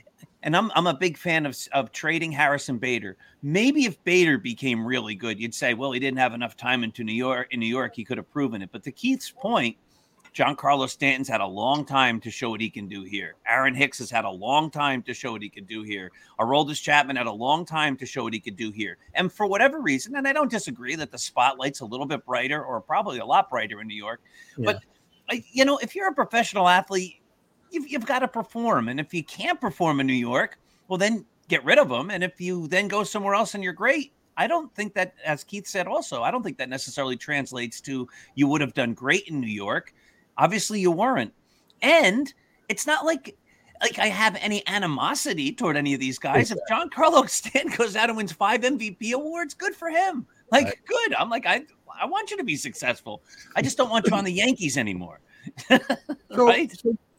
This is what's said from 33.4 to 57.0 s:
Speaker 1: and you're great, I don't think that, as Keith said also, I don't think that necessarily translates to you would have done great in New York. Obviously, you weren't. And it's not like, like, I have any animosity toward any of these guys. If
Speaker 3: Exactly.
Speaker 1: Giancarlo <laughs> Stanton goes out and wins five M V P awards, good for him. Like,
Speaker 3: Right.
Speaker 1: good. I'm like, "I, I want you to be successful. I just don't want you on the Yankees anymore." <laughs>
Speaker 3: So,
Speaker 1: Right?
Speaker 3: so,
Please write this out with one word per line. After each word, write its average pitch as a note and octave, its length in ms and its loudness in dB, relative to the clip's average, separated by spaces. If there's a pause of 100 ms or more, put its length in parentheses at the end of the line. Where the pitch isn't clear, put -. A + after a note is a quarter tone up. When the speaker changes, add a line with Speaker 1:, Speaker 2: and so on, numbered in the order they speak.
Speaker 1:
and G3+ 80 -6
you're F#3 120 -4
great, C4+ 400 0 (240)
I F#3 100 2
don't D#4+ 280 -2
think G#3 180 -6
that, F#3 200 -2 (120)
as D3+ 180 -2
Keith G3+ 240 -12
said F#3 200 -2
also, F#3+ 360 -2
I D3+ 80 0
don't B3 100 -2
think E3 180 -6
that B2+ 100 -6
necessarily C3 480 -4
translates B2+ 640 -6
to C3 260 -6 (280)
you C#3 120 4
would D3+ 140 2
have B2+ 120 -2
done A#2+ 200 0
great D#3 340 2
in D3 140 -4
New A2+ 60 -4
York. G#2+ 460 -4 (440)
Obviously, F#3 420 2
you F3+ 120 4
weren't. F3+ 420 2 (480)
And C4+ 520 6 (360)
it's A3 180 -4
not D4 180 2
like, - 320 -2 (440)
like, - 180 0
I G#3 80 4
have G#3 320 2
any G#3 280 -2
animosity F3+ 840 0
toward E3+ 240 0
any C#3+ 180 0
of B2+ 60 -2
these C3 200 -4
guys. F3 320 2
If - 80 -4 (100)
Speaker 3:
Exactly. C#4 200 0 (140)
Speaker 1:
Giancarlo D#4+ 260 8
<laughs> - 0 -
Stanton - 460 -2
goes G#3+ 200 0
out A3+ 140 4
and A3 80 -4
wins G3 140 -2
five G#3 320 2
M C4 140 2
V G#3+ 140 -6
P A3 220 -8
awards, D#4 400 -4
good G4+ 220 -6
for E4 140 -8
him. E4+ 360 0 (260)
Like, C#4 140 6
Speaker 3:
Right. - 100 -4 (100)
Speaker 1:
good. A#4 300 0
I'm G3 140 0
like, A#3 160 -4
"I, G#3+ 180 2 (360)
I F#3+ 60 -2
want G4+ 260 -4
you G4+ 60 -8
to F4 60 -4
be E3+ 120 -2
successful. A#2 640 -6 (340)
I A3 60 0
just - 160 -2
don't B3 120 4
want A3+ 180 2
you A3 80 0
on G3 100 0
the F#3 80 -2
Yankees F#3 440 0
anymore." F2+ 420 -4 (500)
<laughs> B3 100 8 (560)
Speaker 3:
So, B3 120 6
Speaker 1:
Right? C4+ 240 4
Speaker 3:
so, A#3 260 -2 (220)